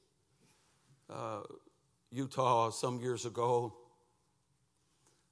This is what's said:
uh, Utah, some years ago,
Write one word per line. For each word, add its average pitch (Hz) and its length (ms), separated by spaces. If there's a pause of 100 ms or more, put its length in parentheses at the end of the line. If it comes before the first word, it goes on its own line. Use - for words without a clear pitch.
(1120)
uh, 110 320 (680)
Utah, 123 600
some 123 280
years 120 280
ago, 120 480 (1600)